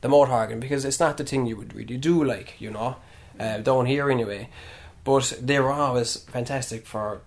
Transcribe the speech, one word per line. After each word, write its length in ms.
the 80
Moat 220
Organ 300
because 240
it's 160
not 180
the 60
thing 220
you 100
would 180
really 240
do, 260
like, 340
you 120
know, 260
uh, 200
down 280
here 240
anyway. 380
But 360
they 200
were 120
always 440
fantastic 720
for 400